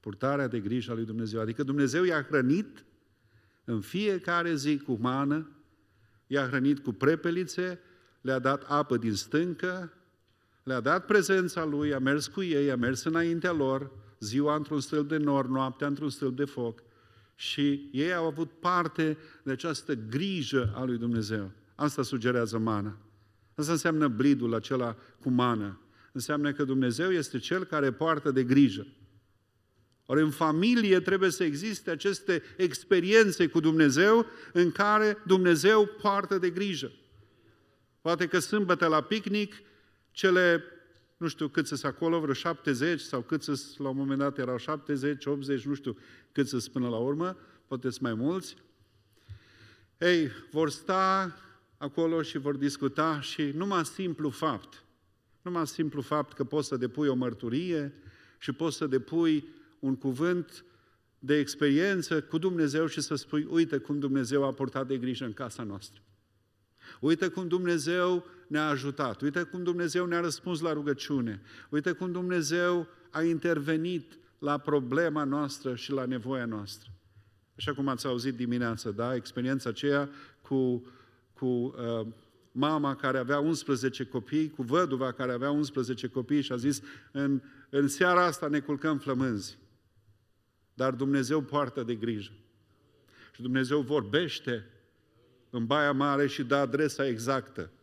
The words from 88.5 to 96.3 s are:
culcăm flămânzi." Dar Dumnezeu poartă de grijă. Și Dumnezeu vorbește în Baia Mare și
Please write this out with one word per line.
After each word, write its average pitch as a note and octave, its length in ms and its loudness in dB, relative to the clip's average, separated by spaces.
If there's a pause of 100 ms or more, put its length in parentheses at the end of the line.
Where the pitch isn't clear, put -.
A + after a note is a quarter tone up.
culcăm D3 380 -2
flămânzi." B2+ 600 -2 (1160)
Dar C3 200 0
Dumnezeu C#3 480 0
poartă C#3 400 -2
de A#2 120 -4
grijă. A2 380 -6 (1040)
Și - 80 -16
Dumnezeu C3 380 0
vorbește B2+ 840 -2 (840)
în A#2 160 -4
Baia C#3+ 260 2
Mare C#3 340 2
și C#3 160 -4